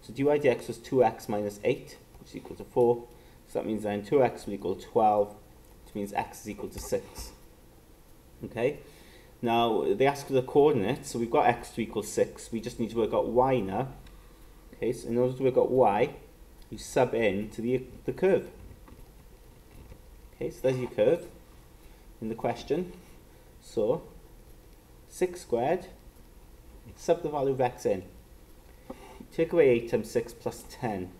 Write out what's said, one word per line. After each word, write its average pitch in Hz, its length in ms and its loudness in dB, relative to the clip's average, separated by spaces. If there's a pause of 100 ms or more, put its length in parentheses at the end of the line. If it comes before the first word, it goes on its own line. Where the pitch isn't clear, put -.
So - 120 -20
dy 139 100 -4
dx 143 460 2
was 117 100 -8
two 123 260 4
x - 240 0
minus 104 360 -4
eight, - 340 -2 (200)
which - 120 -20
is - 60 -14
equal - 200 -12
to 101 80 -12
four. 120 400 2 (440)
So - 100 -4
that - 80 -4
means 107 160 -4
then 104 200 -4
two 135 200 4
x - 240 0
will 104 80 -6
equal 95 220 -4
twelve, 107 580 2 (500)
which - 100 -20
means 202 200 -6
x - 280 -6
is 107 60 -12
equal 107 220 -10
to - 80 -12
six. - 540 -8 (1120)
Okay? 117 340 -2 (640)
Now, 117 500 2
they 113 140 4
ask 139 200 -2
for 135 60 -6
the 131 100 4
coordinates, 139 680 2
so - 80 -6
we've 117 120 -2
got 147 160 4
x - 260 0
to 120 100 -4
equal 104 200 -4
six. - 480 -2
We 113 100 -6
just - 200 -10
need 107 100 -4
to 110 60 -6
work 110 160 0
out 107 160 0
y 127 320 2
now. 101 280 -4 (880)
Okay, 120 200 -2
so - 140 -12
in 117 100 0
order 127 180 2
to 131 60 -6
work 127 160 4
out - 120 2
y, 123 440 4 (560)
you 110 80 -12
sub 123 360 0
in 107 360 0
to - 100 -12
the, 123 220 0 (240)
the 120 60 -4
curve. - 360 2 (1900)
Okay, - 140 -6
so - 120 -16
there's 127 160 2
your 123 120 -4
curve 135 360 2 (960)
in 110 80 -6
the 113 40 -4
question. 143 580 -4 (680)
So, 117 420 -2 (1040)
six 180 340 -2
squared, 139 440 0 (1120)
sub 170 260 0
the 156 60 -4
value 139 240 0
of 127 80 -2
x 123 240 0
in. 95 200 0 (1300)
Take - 180 0
away 135 160 8
eight 120 220 4
times 110 200 -2
six - 220 -2
plus - 380 -10
ten. 98 500 -6